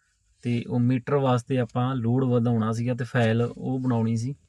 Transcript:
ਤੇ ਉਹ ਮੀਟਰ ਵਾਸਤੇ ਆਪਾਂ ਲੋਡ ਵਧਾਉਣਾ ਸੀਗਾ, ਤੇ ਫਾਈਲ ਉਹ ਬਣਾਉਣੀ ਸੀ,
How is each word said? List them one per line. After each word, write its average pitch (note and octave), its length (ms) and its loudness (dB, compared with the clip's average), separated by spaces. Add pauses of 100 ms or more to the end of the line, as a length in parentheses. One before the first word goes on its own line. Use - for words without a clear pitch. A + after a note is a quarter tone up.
(420)
ਤੇ A#2+ 260 -2
ਉਹ B2 120 0
ਮੀਟਰ B2+ 360 2
ਵਾਸਤੇ C3 420 0
ਆਪਾਂ B2 360 -2
ਲੋਡ B2 300 0
ਵਧਾਉਣਾ A#2 480 2
ਸੀਗਾ, A#2+ 220 -2
ਤੇ B2 100 -6
ਫਾਈਲ A#2 380 2
ਉਹ B2+ 380 -4
ਬਣਾਉਣੀ A#2 360 0
ਸੀ, B2 180 -4 (140)